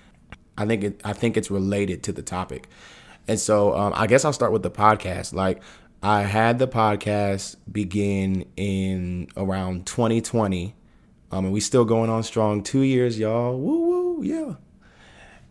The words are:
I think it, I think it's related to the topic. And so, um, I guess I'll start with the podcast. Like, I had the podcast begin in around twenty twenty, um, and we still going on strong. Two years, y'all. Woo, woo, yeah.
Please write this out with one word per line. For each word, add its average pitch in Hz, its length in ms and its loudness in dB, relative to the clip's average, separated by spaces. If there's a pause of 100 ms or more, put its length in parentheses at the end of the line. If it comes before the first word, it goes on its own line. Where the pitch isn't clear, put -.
(560)
I 104 80 -2
think 107 180 0
it, 101 200 -6
I 104 100 -4
think 113 240 -2
it's 104 140 -4
related 98 540 -2
to 101 60 -4
the 80 120 -8
topic. - 440 -8 (600)
And 110 120 0
so, 104 380 4
um, 101 180 0
I 110 120 0
guess 135 180 6
I'll 147 80 2
start 117 180 0
with 107 120 0
the 92 80 -4
podcast. 98 600 2
Like, 92 300 0 (400)
I 104 220 2
had 110 340 2
the 127 100 2
podcast 104 880 0 (160)
begin 98 760 0 (120)
in 95 720 -2 (100)
around 95 480 -4
twenty 113 360 0
twenty, 101 520 -2 (580)
um, 95 140 -2
and 95 80 -2
we 107 60 0
still 120 260 2
going 113 240 2
on 113 140 0
strong. 104 400 0
Two 135 180 0
years, 123 380 2
y'all. 117 400 -2
Woo, 339 580 0
woo, 294 60 -6
yeah. 302 320 -4 (960)